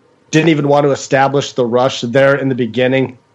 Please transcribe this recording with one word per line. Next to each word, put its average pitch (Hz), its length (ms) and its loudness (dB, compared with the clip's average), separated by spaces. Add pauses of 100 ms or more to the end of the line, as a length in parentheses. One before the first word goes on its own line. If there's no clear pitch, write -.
(300)
didn't 156 200 2
even 143 180 0
want 143 160 2
to 143 80 2
establish 135 640 -2
the 123 120 -2
rush 123 360 -2
there 135 340 2
in 135 120 -4
the 135 60 -2
beginning. 127 640 -2 (160)